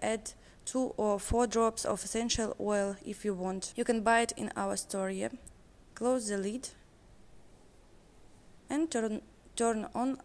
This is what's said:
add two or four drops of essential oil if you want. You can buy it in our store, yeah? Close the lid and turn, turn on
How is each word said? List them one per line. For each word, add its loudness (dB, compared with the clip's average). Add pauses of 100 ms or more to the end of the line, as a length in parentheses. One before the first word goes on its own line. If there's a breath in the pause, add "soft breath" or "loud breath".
add -2 (340 loud breath)
two 0
or 2
four 2
drops 2
of 0
essential 0
oil 0 (100)
if -8
you 0
want. -4
You -2
can 2
buy 6
it 0
in -4
our 0
store, -4
yeah? -4 (640)
Close 0
the 0
lid -4 (2000)
and 0
turn, 0 (340)
turn 2
on 0